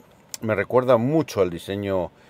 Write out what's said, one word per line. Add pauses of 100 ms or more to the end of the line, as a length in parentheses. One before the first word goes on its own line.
(400)
Me
recuerda
mucho
al
diseño (180)